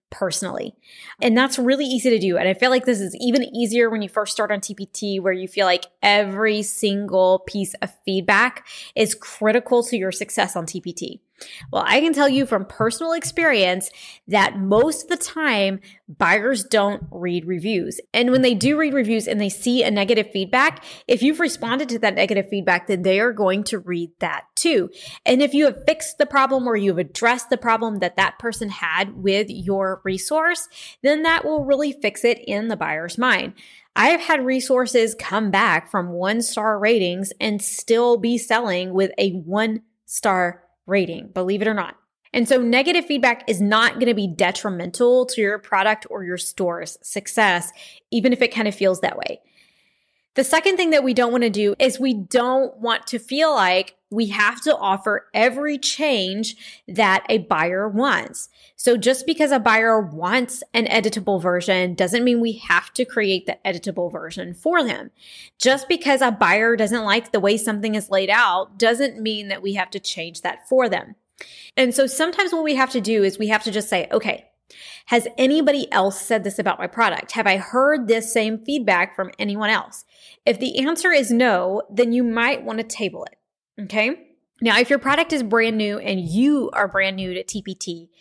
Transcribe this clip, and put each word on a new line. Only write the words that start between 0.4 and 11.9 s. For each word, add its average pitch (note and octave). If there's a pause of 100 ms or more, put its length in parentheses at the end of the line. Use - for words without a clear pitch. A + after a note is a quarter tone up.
And A#3
that's C4
really C4+
easy B3+
to A3+
do. F3+
And F3+
I F#3+
feel B3
like B3+
this A#3+
is F#3+
even B3 (100)
easier A#3
when A3
you G3+
first G#3
start G#3
on G3+
T G3+
P G3
T, G3
where F#3+
you F#3
feel G3
like F3+ (160)
every G#3
single G3
piece -
of G3 (140)
feedback G3 (300)
is -
critical A#3+
to A#3+
your F#3+
success -
on E3+
T F3
P F3
T. - (500)
Well, F#3+
I C4